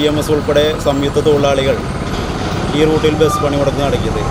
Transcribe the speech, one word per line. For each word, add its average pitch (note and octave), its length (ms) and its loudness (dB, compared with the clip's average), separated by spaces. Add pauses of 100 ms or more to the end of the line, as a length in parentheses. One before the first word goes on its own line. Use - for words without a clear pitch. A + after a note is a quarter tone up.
(120)
എം D3 100 -2
എസ് C#3 140 -2
ഉൾപ്പെടെ D3 300 2 (200)
സംയുക്ത C#3+ 420 0
തൊഴിലാളികൾ C#3 480 2 (1000)
ഈ D#3 140 4
റൂട്ടിൽ D#3 320 2
ബസ് - 200 2
പണിമുടക്ക് C#3 420 0
നടത്തിയത് - 460 -2